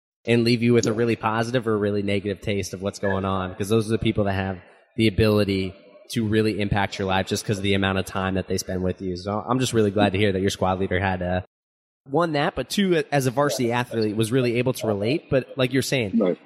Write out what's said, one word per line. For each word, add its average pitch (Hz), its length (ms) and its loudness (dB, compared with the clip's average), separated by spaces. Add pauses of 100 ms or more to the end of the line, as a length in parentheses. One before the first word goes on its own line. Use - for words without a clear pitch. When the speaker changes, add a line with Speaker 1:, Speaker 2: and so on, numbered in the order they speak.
(260)
Speaker 1:
and 117 180 4
leave 117 180 2
you 120 120 4
with 113 120 4
a 113 60 2
really 113 240 0
positive 117 520 -2
or 110 60 2
a 107 40 0
really 104 240 0
negative 98 380 -2
taste 101 340 -4
of 90 80 -10
what's 98 160 -4
going 98 260 -2
on, 95 300 -2
'cause 98 140 -6
those 110 200 2
are 113 40 -2
the 110 60 2
people 107 260 0
that 101 80 0
have 95 260 -2 (380)
the 113 100 4
ability 98 680 2 (360)
to 113 160 -2
really 107 340 2
impact 98 380 -2
your 98 80 -2
life 95 220 2
just 104 180 -4
'cause 107 120 0
of 98 40 -6
the 98 100 2
amount 95 240 2
of 95 80 0
time 95 300 -4
that 92 140 -4
they 95 100 -2
spend 92 240 -6
with 92 180 -4
you. 92 160 -6
So 101 320 -6
I'm 123 120 0
just 123 120 -2
really 107 200 2
glad 101 200 2
to 92 60 -2
hear 104 140 2
that 92 80 -2
your 98 100 2
squad 92 300 0
leader 92 180 0
had, 92 240 -2
uh, 92 200 -2 (680)
one, 165 220 0
that, 147 240 -2
but 131 120 -6
two, 180 440 2
as 139 140 2
a 131 40 0
varsity 127 400 0
athlete, 113 460 -2
was 110 160 0
really 123 240 2
able 123 160 0
to - 160 -4
relate. 107 420 -2
But 131 260 -2
like 131 160 0
you're 131 100 2
saying, 117 360 0
Speaker 2:
Right. 90 280 2